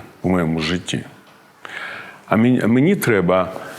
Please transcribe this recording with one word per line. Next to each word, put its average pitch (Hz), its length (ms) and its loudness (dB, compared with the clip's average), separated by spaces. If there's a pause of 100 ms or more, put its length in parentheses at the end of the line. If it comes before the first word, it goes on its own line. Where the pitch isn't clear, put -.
(220)
в 90 60 2
моєму 82 320 4
житті. 90 400 -2 (1300)
А - 80 -6
мені, 123 300 2
мені 135 300 4
треба 92 560 0 (260)